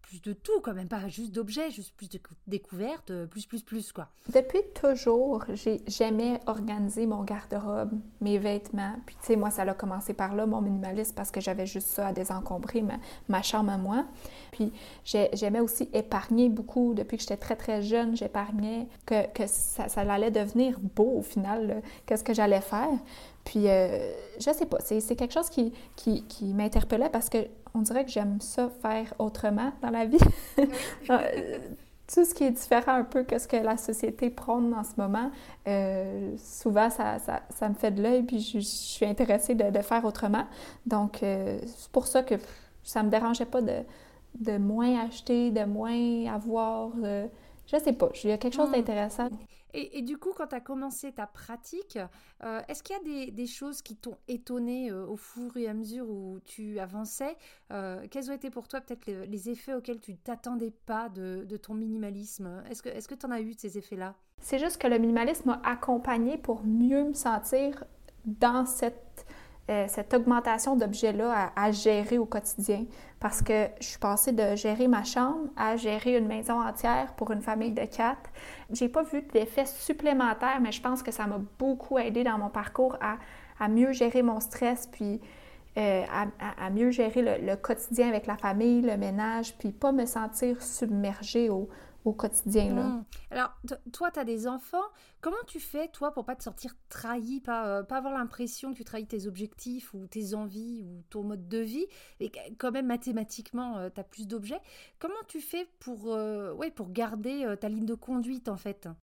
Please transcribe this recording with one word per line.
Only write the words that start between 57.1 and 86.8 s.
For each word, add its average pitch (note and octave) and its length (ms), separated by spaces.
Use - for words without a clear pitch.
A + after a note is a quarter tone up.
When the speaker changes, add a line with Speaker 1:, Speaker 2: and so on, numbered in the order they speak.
Speaker 1:
Euh, F#3+ 360
quels C4+ 220
ont - 20
été C4+ 160
pour A#3+ 200
toi C4+ 100
peut-être A#3+ 260
les, F#3+ 220
les G3+ 220
effets A#3+ 240
auxquels A#3+ 260
tu G3 160
t'attendais A#3 560
pas A3+ 240
de, F#3 340
de G3+ 140
ton G#3 160
minimalisme ? G#3 1000
Est-ce A3+ 100
que, B3 60
est-ce A3 220
que C4+ 60
t'en B3+ 160
as A#3 100
eu A3 120
de G#3+ 60
ces G3+ 180
effets-là ? G3 380
Speaker 2:
C'est C4+ 200
juste E4+ 180
que - 100
le A#3+ 100
minimalisme A#3 520
m'a - 160
accompagnée A#3+ 720
pour A3 260
mieux A#3+ 400
me D4 100
sentir C4 680
dans A#3+ 420
cette, - 600
euh, G#3 200
cette G#3 240
augmentation A#3+ 640
d'objets-là G#3+ 760
à, G3+ 120
à G#3+ 60
gérer G#3 460
au A#3 80
quotidien. G#3 600
Parce - 200
que G#3+ 280
je - 80
suis - 100
passée G#3 360
de G#3 220
gérer G#3+ 320
ma A3+ 160
chambre C#4 520
à A3 220
gérer A3+ 380
une A3 120
maison A3+ 340
entière A3+ 540
pour A3 160
une G#3 100
famille A3 300
de A3 140
quatre. - 440
J'ai A#3+ 180
pas D#4 140
vu D4 220
d'effet A3+ 320
supplémentaire, C4 960
mais G#3+ 100
je - 80
pense B3+ 220
que A#3 100
ça A3 140
m'a G3+ 140
beaucoup C4+ 400
aidée A#3+ 260
dans A3+ 140
mon G#3 120
parcours B3 520
à, G#3+ 160
à G#3+ 80
mieux A#3+ 260
gérer B3 280
mon A3+ 180
stress, A#3+ 520
puis, G#3 300
euh, G3 340
à, G3+ 120
à, G3+ 280
à - 20
mieux A#3 220